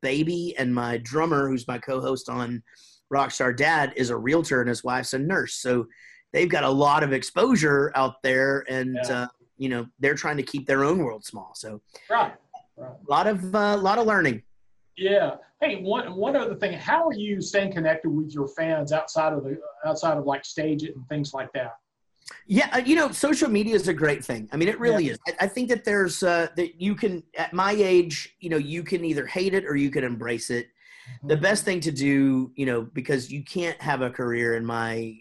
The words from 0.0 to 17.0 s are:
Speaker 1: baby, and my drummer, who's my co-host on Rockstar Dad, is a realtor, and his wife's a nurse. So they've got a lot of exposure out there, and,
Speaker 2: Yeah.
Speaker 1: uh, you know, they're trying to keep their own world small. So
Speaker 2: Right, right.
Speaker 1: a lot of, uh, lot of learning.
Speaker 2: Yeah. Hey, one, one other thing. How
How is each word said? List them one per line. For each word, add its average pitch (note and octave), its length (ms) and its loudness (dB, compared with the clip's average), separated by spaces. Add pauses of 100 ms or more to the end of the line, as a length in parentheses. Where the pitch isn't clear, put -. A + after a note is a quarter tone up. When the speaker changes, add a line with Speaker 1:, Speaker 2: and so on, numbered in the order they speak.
Speaker 1:
baby, D#3+ 580 -2
and B2 160 0
my A#2+ 240 -2
drummer, C#3 500 0
who's B2+ 200 -4
my A#2+ 100 -4
co-host C3 500 -4
on B2 340 -6 (500)
Rockstar C3 440 0
Dad, D3 400 2
is B2 140 0
a A#2 60 -2
realtor, C3+ 440 2
and A#2+ 80 0
his A#2+ 160 -2
wife's B2+ 300 -4
a C3 40 -2
nurse. D3 360 -2
So B2 320 0 (460)
they've E3 160 4
got D#3 160 0
a C3+ 60 4
lot C#3+ 320 6
of C#3 100 0
exposure D3 800 2
out C3 280 0
there, C3+ 460 2
and, B2+ 360 -4
Speaker 2:
Yeah. B2 180 -2
Speaker 1:
uh, B2 40 -6 (300)
you C3 120 -6
know, A#2+ 180 -4 (120)
they're C#3 160 2
trying D3+ 220 -4
to C3+ 80 -2
keep C3+ 220 -8
their C#3 180 2
own E3+ 140 2
world A2+ 260 -4
small. - 300 -16
So G#2+ 260 -14 (280)
Speaker 2:
Right, A3+ 240 2 (440)
right. B2+ 140 -14
Speaker 1:
a - 200 -10
lot E3 160 4
of, F#3 280 -2
uh, G#3 240 4
lot G3 200 2
of A#3 80 4
learning. D#3+ 360 2 (540)
Speaker 2:
Yeah. F#3+ 400 2 (240)
Hey, G3 220 -2
one, G3 320 -2
one A#3+ 220 0
other G#3 180 -2
thing. F#3+ 180 -2
How C#4 340 0